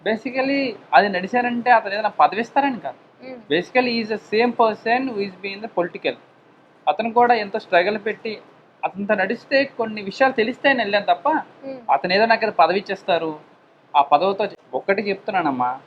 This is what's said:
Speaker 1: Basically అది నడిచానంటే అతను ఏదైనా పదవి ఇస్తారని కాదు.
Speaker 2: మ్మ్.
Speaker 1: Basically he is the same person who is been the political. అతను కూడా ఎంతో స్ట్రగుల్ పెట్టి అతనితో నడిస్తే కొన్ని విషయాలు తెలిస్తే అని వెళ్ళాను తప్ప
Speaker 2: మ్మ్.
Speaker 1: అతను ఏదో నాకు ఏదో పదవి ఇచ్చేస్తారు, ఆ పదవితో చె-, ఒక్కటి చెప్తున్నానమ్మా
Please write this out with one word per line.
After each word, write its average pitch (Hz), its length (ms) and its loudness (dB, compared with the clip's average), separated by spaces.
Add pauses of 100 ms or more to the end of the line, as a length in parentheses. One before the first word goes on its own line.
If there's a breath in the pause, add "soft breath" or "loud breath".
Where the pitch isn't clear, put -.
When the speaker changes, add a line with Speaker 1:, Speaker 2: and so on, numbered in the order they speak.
Speaker 1:
Basically 262 540 -2 (360)
అది 196 200 6
నడిచానంటే 240 640 -2
అతను 208 160 -2
ఏదైనా 208 260 -2
పదవి 196 240 4
ఇస్తారని 269 420 -2
కాదు. 127 140 -12 (240)
Speaker 2:
మ్మ్. 254 160 -16 (120)
Speaker 1:
Basically 240 440 0
he 233 80 -2
is 208 100 -8
the - 80 -8 (100)
same 233 280 2
person 226 400 2 (100)
who 214 160 -8
is 190 80 -12 (120)
been 196 200 -10
the - 120 -14
political. 170 360 -4 (760)
అతను 220 280 -2
కూడా 240 160 6 (100)
ఎంతో 202 200 -8
స్ట్రగుల్ 185 420 0
పెట్టి 214 260 -8 (540)
అతనితో 202 360 -2
నడిస్తే 247 360 -2 (220)
కొన్ని 220 280 -4
విషయాలు 262 320 2
తెలిస్తే 247 320 -2
అని 247 100 0
వెళ్ళాను 202 300 0
తప్ప - 160 0
Speaker 2:
మ్మ్. 269 500 -4 (160)
Speaker 1:
అతను 180 220 -2
ఏదో 220 140 4
నాకు 220 160 2
ఏదో 208 160 -4
పదవి 175 200 4
ఇచ్చేస్తారు, 170 500 -4 (600)
ఆ 147 60 4 (120)
పదవితో 190 400 2
చె-, - 80 -20 (180)
ఒక్కటి 196 320 -2
చెప్తున్నానమ్మా 156 600 -2 (160)